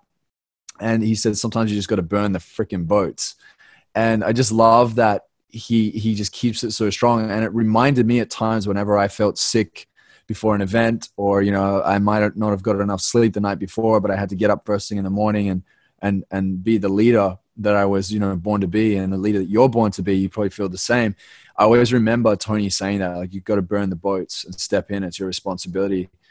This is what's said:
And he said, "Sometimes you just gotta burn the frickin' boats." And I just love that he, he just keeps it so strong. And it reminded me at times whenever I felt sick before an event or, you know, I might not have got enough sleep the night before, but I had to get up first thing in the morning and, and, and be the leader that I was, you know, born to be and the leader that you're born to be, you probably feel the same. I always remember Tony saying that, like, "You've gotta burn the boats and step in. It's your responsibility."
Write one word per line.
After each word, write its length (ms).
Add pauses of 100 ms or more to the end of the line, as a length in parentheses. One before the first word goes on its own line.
(800)
And 240
he 120
said, 220
"Sometimes 320
you 80
just 120
gotta 120
burn 300
the 80
frickin' 480
boats." 480 (580)
And 300
I 80
just 200
love 440
that 320 (220)
he, 420
he 240
just 160
keeps 320
it 80
so 180
strong. 400
And 140
it 100
reminded 520
me 160
at 80
times 380
whenever 300
I 100
felt 300
sick 500 (400)
before 280
an 60
event 560
or, 240
you 100
know, 320
I 160
might 360
not 140
have 140
got 160
enough 220
sleep 320
the 80
night 180
before, 400
but 120
I 40
had 140
to 60
get 140
up 160
first 240
thing 80
in 60
the 60
morning 400
and, 140 (380)
and, 300
and 320
be 140
the 120
leader 480 (200)
that 180
I 100
was, 260
you 80
know, 160
born 260
to 60
be 300
and 160
the 40
leader 220
that 100
you're 200
born 220
to 120
be, 140
you 100
probably 220
feel 180
the 100
same. 380 (400)
I 80
always 300
remember 420
Tony 340
saying 300
that, 160
like, 180
"You've 120
gotta 160
burn 280
the 60
boats 480
and 160
step 320
in. 140
It's 140
your 80
responsibility." 800 (220)